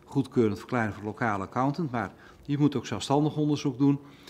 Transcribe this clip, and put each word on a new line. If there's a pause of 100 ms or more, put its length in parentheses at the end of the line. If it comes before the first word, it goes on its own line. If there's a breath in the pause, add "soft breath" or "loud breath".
goedkeurend
verklaring
van
de
lokale
accountant.
Maar (300 loud breath)
je
moet
ook
zelfstandig
onderzoek
doen. (300 loud breath)